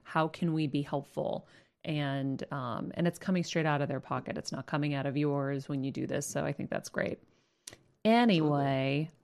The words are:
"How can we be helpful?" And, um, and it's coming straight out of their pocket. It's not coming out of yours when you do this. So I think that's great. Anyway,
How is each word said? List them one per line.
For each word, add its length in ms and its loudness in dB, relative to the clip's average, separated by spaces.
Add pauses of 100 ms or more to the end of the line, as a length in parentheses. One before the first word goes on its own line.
"How 260 0
can 240 0
we 140 2
be 140 0
helpful?" 640 -4 (380)
And, 580 -2 (120)
um, 420 -6
and 100 2
it's 140 0
coming 240 0
straight 220 0
out 160 2
of 80 -2
their 100 -2
pocket. 380 -6
It's 160 -8
not 120 -8
coming 280 0
out 120 -2
of 120 0
yours 500 0
when 160 -2
you 80 -2
do 160 -4
this. 180 -2
So 200 -2
I 80 -2
think 160 -6
that's 200 -4
great. 300 -2 (840)
Anyway, 1040 4 (140)